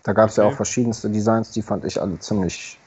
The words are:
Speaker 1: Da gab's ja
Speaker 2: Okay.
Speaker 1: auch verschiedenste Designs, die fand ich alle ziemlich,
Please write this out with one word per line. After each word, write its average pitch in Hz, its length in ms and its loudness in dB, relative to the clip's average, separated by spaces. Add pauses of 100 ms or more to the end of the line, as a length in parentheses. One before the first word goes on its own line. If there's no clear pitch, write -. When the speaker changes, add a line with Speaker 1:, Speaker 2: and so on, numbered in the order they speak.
Speaker 1:
Da 107 100 -2
gab's 110 240 4
ja 107 80 6
Speaker 2:
Okay. 104 80 4
Speaker 1:
auch - 40 -6
verschiedenste 113 520 -2
Designs, 110 440 0
die 110 100 -4
fand - 220 -4
ich - 180 -4
alle 85 160 -4
ziemlich, - 680 -4